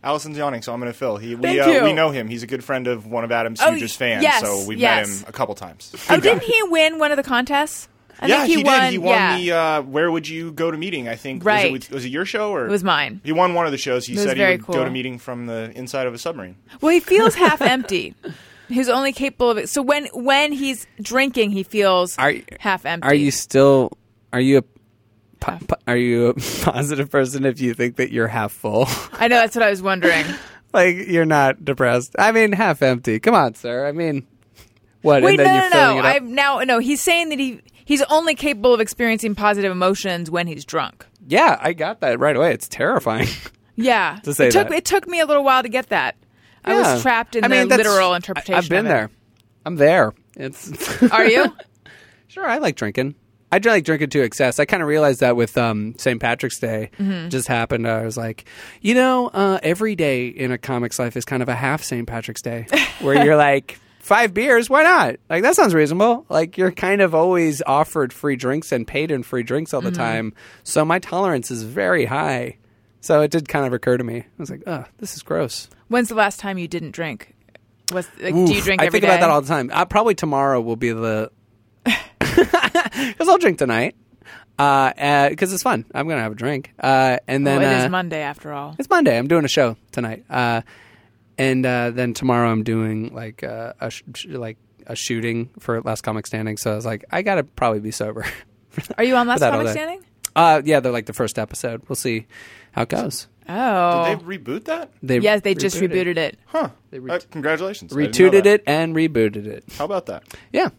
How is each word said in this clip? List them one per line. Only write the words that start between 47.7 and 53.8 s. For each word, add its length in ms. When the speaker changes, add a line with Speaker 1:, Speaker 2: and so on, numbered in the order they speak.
Speaker 3:
that's, 100
Speaker 2:
literal 240
Speaker 3:
I, 60
Speaker 2:
interpretation 380
Speaker 3:
I've 120
been 120
Speaker 2:
of 80
it. 20
Speaker 3:
there. 200
I'm 120
there. 360
It's 680
<laughs> 80
Speaker 2:
Are 140
you? 200
Speaker 3:
Sure, 180
I 120
like 180
drinking. 400
I 60
like 260